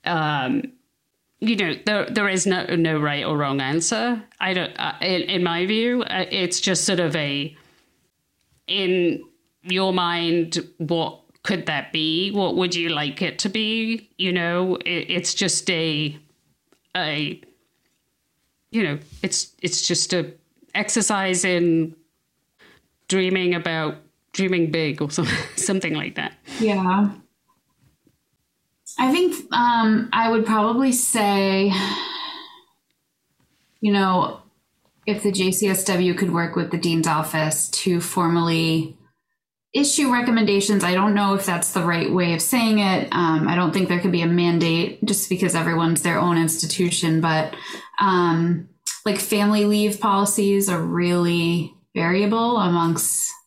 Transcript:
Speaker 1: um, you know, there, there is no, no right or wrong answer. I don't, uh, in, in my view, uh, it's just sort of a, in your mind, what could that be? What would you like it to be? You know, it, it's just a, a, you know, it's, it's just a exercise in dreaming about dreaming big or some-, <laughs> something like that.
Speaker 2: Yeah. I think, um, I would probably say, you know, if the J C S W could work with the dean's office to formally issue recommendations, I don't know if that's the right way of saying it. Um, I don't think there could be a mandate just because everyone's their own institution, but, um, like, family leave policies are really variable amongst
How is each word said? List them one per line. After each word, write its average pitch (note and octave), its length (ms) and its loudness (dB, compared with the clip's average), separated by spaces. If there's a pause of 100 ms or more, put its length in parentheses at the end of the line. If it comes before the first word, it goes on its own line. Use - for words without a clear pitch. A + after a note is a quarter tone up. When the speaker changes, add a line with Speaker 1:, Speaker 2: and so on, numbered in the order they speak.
Speaker 1:
um, D3 540 -2 (760)
you A3 160 0
know, F3 200 -2 (100)
there, G#3 220 0
there G#3 200 0
is F#3 180 0
no, F#3 200 0 (100)
no D#3+ 240 2
right D3 260 -2
or D3+ 120 -2
wrong C#3 240 -2
answer. G#3+ 600 -2 (200)
I F#3+ 120 -2
don't, F3+ 240 -4
uh, - 240 -6
in, F3+ 200 0
in F3+ 220 -2
my E3+ 220 0
view, A#3 380 0
uh, F#3 260 -4
it's F3+ 300 -2
just F#3 240 -2
sort F#3 160 0
of D#3+ 160 0
a, C#3+ 400 -4 (1120)
in F3+ 560 -2 (400)
your F#3 300 0
mind, E3+ 760 -2 (100)
what E3 440 -2 (220)
could F#3 240 -4
that C#3+ 260 -4
be? E3 380 -2
What F#3+ 240 -2
would F3+ 200 0
you E3+ 140 -2
like D3 320 -4
it D#3 180 -4
to G3+ 100 -4
be? A3 680 -4
You F3+ 160 -2
know, F3 440 0
it, - 320 -6
it's F3 240 -4
just - 360 -2
a, D#3 480 -2 (800)
a, D3+ 460 -4 (1300)
you A3+ 120 0
know, D3 160 -4 (220)
it's, - 400 -4
it's - 260 -2
just - 240 0
a E3 220 -2 (420)
exercise G3 720 0
in E3+ 500 2 (1120)
dreaming F#3 480 2
about D#3+ 400 -2 (380)
dreaming F3+ 360 2
big D#3 320 -2
or D3+ 80 -2
some-, D#3+ 180 -2 (140)
<laughs> - 140 -12
something F#3 380 -2
like D3 220 -6
that. - 180 -6 (260)
Speaker 2:
Yeah. G3+ 520 2 (1900)
I C4 120 4
think, F4+ 220 4 (200)
um, A3+ 580 2
I A3+ 180 2
would A3 160 2
probably A3+ 460 2
say, G3 800 2 (2000)
you G#3 120 2
know, F#3+ 480 2 (640)
if G#3 180 -2
the G3+ 80 2
J F#3+ 200 0
C G3 160 0
S F#3 180 0
W F3+ 280 2
could F3 200 0
work E3+ 220 -2
with E3+ 140 -2
the E3+ 80 -4
dean's E3 300 0
office D#3 600 -2
to F3 320 0
formally E3 960 0 (760)
issue C#4+ 380 2
recommendations, G#3+ 720 2
I F3+ 120 2
don't G3+ 180 2
know G3+ 200 2
if G3 120 -2
that's F3 260 -2
the F3 120 0
right E3+ 280 0
way F3 220 2
of D#3 80 -2
saying A3+ 380 2
it. F#3+ 320 2
Um, D#3+ 360 2
I E3+ 80 0
don't F3 160 2
think F#3 160 0
there F3 120 0
could F#3 120 2
be E3+ 120 0
a E3 40 2
mandate E3+ 800 2
just G#3 240 -2
because F3+ 260 0
everyone's E3 460 2
their E3+ 180 0
own E3+ 180 4
institution, D#3+ 840 0
but, D#3+ 340 0 (440)
um, E3+ 680 2 (380)
like, G3+ 140 0
family G#3 460 2
leave G#3 340 2
policies G3+ 680 2
are E3+ 140 0
really E3+ 920 0 (220)
variable G#3 640 2
amongst E3+ 720 0 (160)